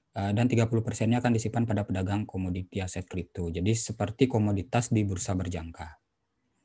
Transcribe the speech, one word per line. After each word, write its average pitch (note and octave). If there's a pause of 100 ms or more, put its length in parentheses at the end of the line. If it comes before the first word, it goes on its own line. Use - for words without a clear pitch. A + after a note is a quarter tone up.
(160)
eh, G2
dan A#2+
tiga A#2
puluh A2+
persennya A2+
akan A#2+
disimpan A2+
pada G#2
pedagang G2
komoditi F#2
aset F#2
kripto. F2
Jadi F#2
seperti A2
komoditas A2
di A2
bursa F#2+
berjangka. E2+ (640)